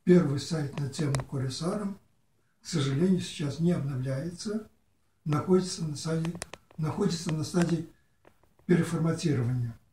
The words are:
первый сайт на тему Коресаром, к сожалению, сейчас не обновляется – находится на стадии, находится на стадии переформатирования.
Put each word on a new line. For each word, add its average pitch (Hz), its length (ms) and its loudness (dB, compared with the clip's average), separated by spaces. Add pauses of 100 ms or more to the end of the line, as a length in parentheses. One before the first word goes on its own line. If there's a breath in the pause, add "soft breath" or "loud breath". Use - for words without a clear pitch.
первый 147 360 6
сайт 147 420 -4
на 139 80 -2
тему 135 340 -2
Коресаром, 180 720 -4 (640)
к - 40 -20
сожалению, 151 560 2
сейчас - 380 -6
не 170 120 4
обновляется – 143 1000 -4 (540)
находится 165 600 2
на 147 100 -4
стадии, 165 380 -2 (420)
находится 165 580 -2
на 156 120 -2
стадии 165 420 2 (800)
переформатирования. 143 1120 2 (140)